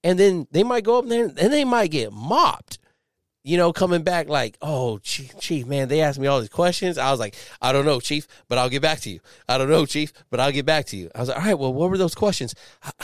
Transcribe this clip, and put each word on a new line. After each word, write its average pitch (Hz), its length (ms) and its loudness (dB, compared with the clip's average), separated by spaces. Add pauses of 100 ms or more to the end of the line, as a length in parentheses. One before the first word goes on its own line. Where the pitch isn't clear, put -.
And 180 160 2
then 185 320 4
they 175 140 4
might 240 200 0
go 233 140 4
up 240 80 -2
there 233 200 0
and 139 100 -8
they 269 280 2
might 233 260 2
get 120 220 -2
mopped, 151 680 0 (640)
you 151 140 0
know, 170 160 4
coming 175 300 2
back 170 260 -2
like, 131 320 -2
"Oh, 127 380 -4
chief, - 400 -10
chief, 143 280 -4
man, 135 220 -2
they 147 120 2
asked 143 180 0
me 139 80 -2
all 139 140 2
these 113 80 -6
questions." 175 500 -2
I 131 120 0
was 131 100 0
like, 104 160 -6 (260)
"I 127 100 2
don't 139 120 2
know, 143 160 2
chief, 147 260 -4 (220)
but 123 100 0
I'll 127 100 2
get 135 140 -4
back 156 180 0
to 107 100 -12
you. 90 100 -14 (280)
I 131 100 2
don't 135 120 0
know, 156 160 4
chief, 151 260 -4 (160)
but 123 120 -2
I'll 139 120 2
get 135 140 -4
back 151 200 0
to - 100 -12
you." 90 180 -12
I 113 60 -8
was 123 80 -4
like, 131 100 -4
"All 165 60 -2
right, 208 100 2
well, 139 180 -2
what 156 160 0
were 190 100 -2
those 175 160 0
questions?" 180 400 -2 (280)
"Ah, - 100 -14 (120)